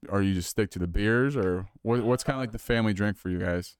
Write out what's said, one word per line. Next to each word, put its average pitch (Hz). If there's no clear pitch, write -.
Or 101
you 98
just 87
stick 107
to -
the 90
beers? 113
Or 92
what, 117
what's 120
kinda, 135
like, 123
the 110
family 113
drink 104
for -
you 90
guys? 90